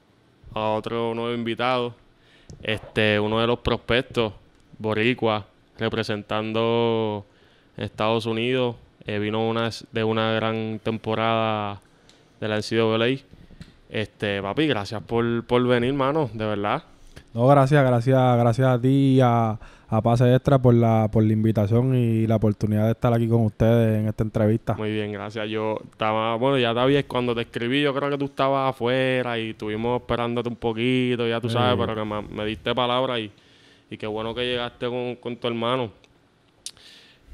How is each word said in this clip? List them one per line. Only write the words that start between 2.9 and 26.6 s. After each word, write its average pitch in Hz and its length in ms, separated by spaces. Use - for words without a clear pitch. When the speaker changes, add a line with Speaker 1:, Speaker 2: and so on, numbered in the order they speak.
Speaker 1:
uno 107 200
de 117 60
los 120 140
prospectos, 117 720
boricua, 110 680
representando 110 1500
Estados 107 500
Unidos. 120 480
Eh, 104 140
vino 110 280
una, 113 220
de 113 100
una 110 300
gran 110 500
temporada 110 1000
de 113 80
la 107 80
N 107 60
C - 120
double 113 400
A. 139 40
Este, 101 540
papi, 110 240
gracias 107 380
por, 117 420
por 123 220
venir, 123 260
mano, 143 400
de 110 100
verdad. 107 380
Speaker 2:
No, 117 140
gracias, 139 380
gracias, 127 540
gracias 120 280
a 127 140
ti 127 80
y 131 40
a, 117 380
a 110 140
Pase 120 320
Extra 135 240
por 123 160
la, 113 380
por 113 100
la 110 100
invitación 110 640
y 113 320
la 110 100
oportunidad 107 500
de 113 60
estar 120 200
aquí 117 160
con 117 160
ustedes 110 560
en 107 80
esta 107 160
entrevista. 110 500
Speaker 1:
Muy 107 160
bien, 107 220
gracias. 107 360
Yo 107 300
estaba, 110 440
bueno, 135 220
ya 117 140